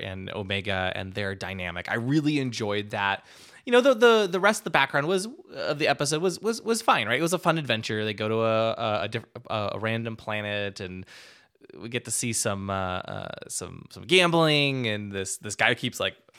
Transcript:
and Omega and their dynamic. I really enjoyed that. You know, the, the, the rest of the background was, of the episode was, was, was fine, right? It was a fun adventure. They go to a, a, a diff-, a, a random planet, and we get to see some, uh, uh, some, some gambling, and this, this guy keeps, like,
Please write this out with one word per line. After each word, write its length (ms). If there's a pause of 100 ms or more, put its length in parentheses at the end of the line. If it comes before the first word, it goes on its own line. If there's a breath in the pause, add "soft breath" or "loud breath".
and 260
Omega 640
and 200
their 200
dynamic. 560
I 40
really 460
enjoyed 500
that. 340 (400 loud breath)
You 80
know, 80
the, 140
the, 360
the 80
rest 220
of 40
the 60
background 380
was, 180 (280)
of 240
the 100
episode 320
was, 200
was, 200
was 220
fine, 240
right? 120
It 40
was 100
a 60
fun 180
adventure. 480
They 80
go 160
to 140
a, 300
a, 320
a 40
diff-, 160 (240)
a, 240
a 60
random 360
planet, 640
and 260 (680 loud breath)
we 140
get 160
to 60
see 240
some, 340
uh, 300
uh, 500
some, 420
some 120
gambling, 840
and 240
this, 280
this 180
guy 180
keeps, 240
like, 180 (220)